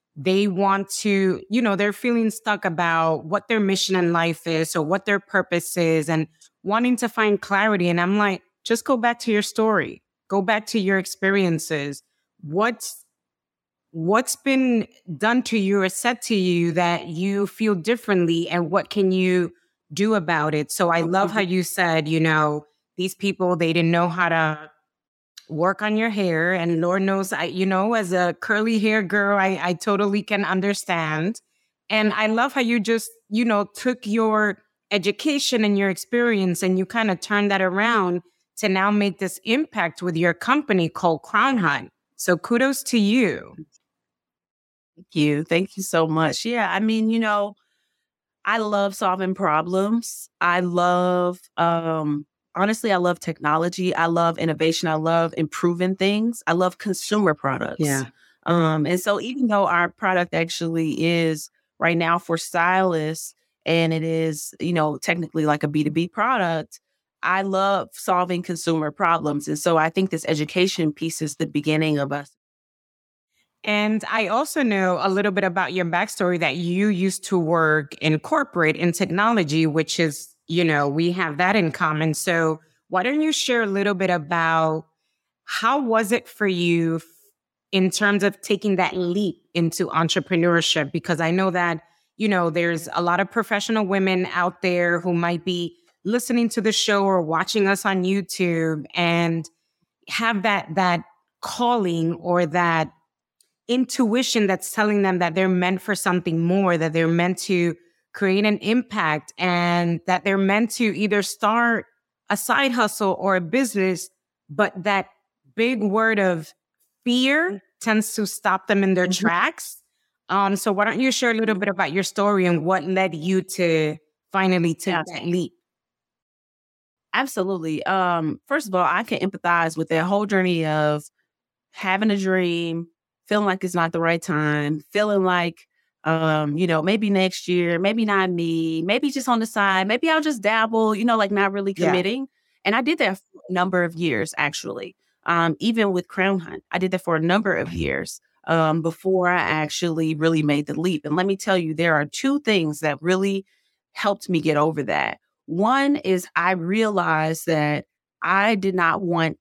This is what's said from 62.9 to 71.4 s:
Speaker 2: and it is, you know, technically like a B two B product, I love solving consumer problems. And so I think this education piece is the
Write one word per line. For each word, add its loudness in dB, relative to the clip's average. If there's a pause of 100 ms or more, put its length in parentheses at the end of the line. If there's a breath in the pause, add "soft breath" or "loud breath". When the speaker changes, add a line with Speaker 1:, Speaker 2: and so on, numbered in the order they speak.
Speaker 2:
and 2
it -2
is, -4
you -2
know, 0
technically -2
like 2
a 0
B 0
two -2
B -2
product, -4 (420)
I 0
love 0
solving -2
consumer -2
problems. 0
And -4
so 2
I 4
think 0
this -6
education 0
piece -6
is -4
the -2